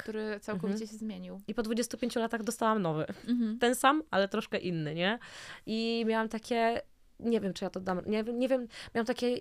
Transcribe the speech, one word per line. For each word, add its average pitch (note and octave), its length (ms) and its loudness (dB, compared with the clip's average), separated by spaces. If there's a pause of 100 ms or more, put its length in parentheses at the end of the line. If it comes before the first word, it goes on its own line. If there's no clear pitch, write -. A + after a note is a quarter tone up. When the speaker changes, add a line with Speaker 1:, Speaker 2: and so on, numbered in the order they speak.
Speaker 1:
który G#3+ 380 -4
całkowicie G3 320 -2 (100)
Speaker 2:
Mhm. G#3+ 80 -8
Speaker 1:
się A3 60 -14
zmienił. F#3+ 520 -8
Speaker 2:
I G#3 60 -2
po A#3+ 80 0
dwudziestu A3+ 360 0
pięciu A#3+ 220 0
latach A3+ 220 0
dostałam A3 400 2
nowy. D#3 240 2 (220)
Speaker 1:
Mhm. A#3 300 2
Speaker 2:
Ten A#3+ 160 6
sam, C#4+ 360 4
ale G3 180 4
troszkę G#3+ 300 -2
inny, D#3+ 360 -2
nie? F#3+ 240 2 (480)
I A3+ 420 0
miałam A3 200 2
takie, A3+ 540 0 (380)
nie A3+ 200 2
wiem, G3 120 -2
czy G3 120 -6
ja F3+ 60 -2
to F#3+ 100 -6
dam, F#3 260 0
nie G#3+ 180 0
wiem, A#3 140 -4
nie B3+ 100 2
wiem, B3 200 2 (260)
miałam A#3 120 0
takie, B3 340 0